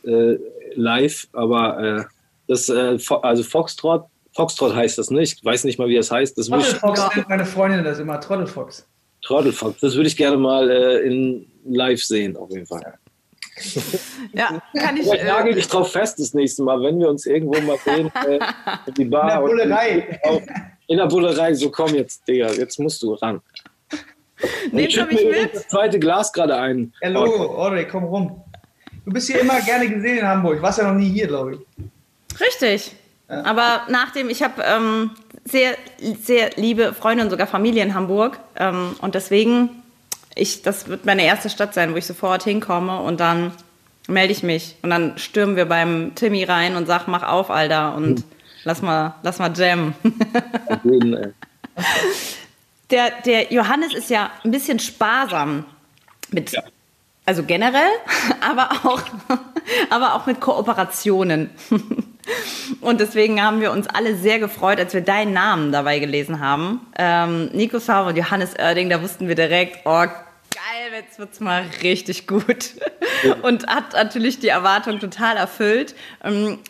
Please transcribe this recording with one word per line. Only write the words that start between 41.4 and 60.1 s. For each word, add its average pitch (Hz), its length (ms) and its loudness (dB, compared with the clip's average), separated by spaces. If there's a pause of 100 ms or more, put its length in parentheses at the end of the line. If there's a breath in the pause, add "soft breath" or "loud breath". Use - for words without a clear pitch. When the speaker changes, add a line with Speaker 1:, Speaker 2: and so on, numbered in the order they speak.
Speaker 3:
Stadt 202 240 -4
sein, 165 180 0
wo 165 40 -2
ich 170 100 -6
sofort 185 380 -2
hinkomme 185 560 -2
und 165 200 -2
dann 170 320 2 (560)
melde 190 240 2
ich 196 100 -6
mich. 165 400 -2
Und 175 80 -2
dann 170 280 0
stürmen 202 380 0
wir 180 100 4
beim 165 480 0
Timmy 202 300 0
rein 180 320 0
und 170 100 -2
sag, 175 220 0
„Mach 180 140 -2
auf, 185 280 0
Alter, 156 440 0
und 151 240 0
Speaker 1:
Hm. 117 60 -8 (400 loud breath)
Speaker 3:
lass 160 180 -4
mal, 160 400 -2
lass 170 160 -4
mal 175 160 -2
jammen.“ 175 480 0
<laughs> 226 680 0
Speaker 1:
Auf - 160 -2
jeden, 120 300 4
ey. 104 180 -6 (1600 loud breath)
Speaker 3:
Der, 240 200 2 (140)
der 233 280 2
Johannes 247 420 2
ist - 160 -6
ja 208 200 0 (140)
ein 226 60 0
bisschen 269 300 0
sparsam 180 840 -2 (640)
mit, 170 220 -4
Speaker 1:
Ja. 123 100 -6 (640)
Speaker 3:
also 170 200 0
generell, 247 460 2 (220)
<laughs> - 280 -2
aber 247 300 0 (140)
auch, 254 180 2 (440)
<laughs> 403 440 -2
aber 240 240 2